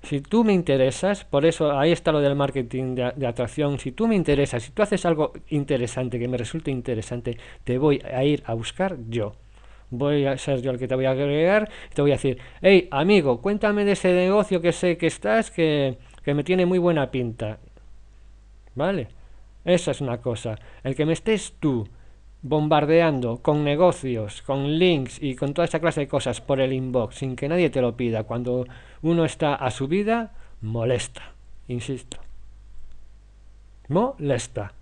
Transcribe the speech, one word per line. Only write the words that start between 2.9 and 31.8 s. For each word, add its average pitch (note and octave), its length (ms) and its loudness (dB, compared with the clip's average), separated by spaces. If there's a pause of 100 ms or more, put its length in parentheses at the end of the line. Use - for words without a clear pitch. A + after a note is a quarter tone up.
de B2 80 -2
a-, B2 80 -2
de C3+ 160 -4
atracción. C3 500 -2
Si C3 140 -8
tú A3+ 160 -2
me A3+ 80 4
interesas, C#3+ 480 2
si - 80 -14
tú - 100 0
haces G3+ 240 0
algo D#3 280 2 (160)
interesante, B2+ 680 -2
que A#2+ 120 -2
me B2+ 80 -2
resulte C#3 340 -6
interesante, A#2+ 680 -6 (280)
te B2 120 0
voy C#3+ 240 2
a B2+ 220 -4
ir C#3+ 220 2
a A2+ 80 -4
buscar D#3 440 -4 (120)
yo. A2 260 -4 (540)
Voy C#3+ 360 0
a C3+ 120 0
ser C3+ 240 -2
yo C3 100 -2
el B2 80 -4
que C3 80 -4
te B2+ 80 0
voy C3 100 0
a C3 60 2
agregar D#3 580 2 (220)
y - 20 -16
te - 80 0
voy C#3+ 100 6
a C3 40 4
decir, B2+ 220 -2 (240)
"Hey, F#3 280 6
amigo, C#3+ 520 4
cuéntame G#3 420 0
de G3+ 80 2
ese F#3 220 2
negocio F#3 480 2
que E3+ 100 2
sé F3 260 0
que E3 100 0
estás, G#3+ 440 0
que, D3 460 2 (260)
que C#3+ 100 0
me D3 120 0
tiene F3+ 200 4
muy F3+ 140 2
buena E3 320 2
pinta". A#2 480 -4 (1160)
¿Vale? D3+ 340 -2 (560)
Esa F3 260 2
es - 100 -4
una A#2+ 200 -4
cosa. A2+ 360 -4 (260)
El C3 120 -2
que D3+ 100 0
me D#3+ 80 2
estés G#3 460 -2
tú B2 280 0 (560)
bombardeando D3+ 960 2
con D3+ 260 2
negocios, C#3+ 800 0
con C#3 360 -2
links D#3+ 440 2
y C3+ 140 -2
con C#3 180 -4
toda E3+ 120 2
esa D#3+ 140 -2
clase D#3+ 220 0
de C#3 60 -2
cosas B2 340 -2
por C#3 180 0
el C3 140 2
inbox, B2+ 420 -2
sin C3 200 -6
que C#3 120 -6
nadie E3 220 2
te C3+ 120 0
lo A#2 140 2
pida, A2+ 300 -2
cuando B2 420 -2 (340)
uno E3 240 2
está D3 300 0
a B2+ 160 -2
su C3+ 160 -4
vida, G#3 460 0 (280)
molesta, A2+ 680 -4 (380)
insisto. B2 480 -8 (1700)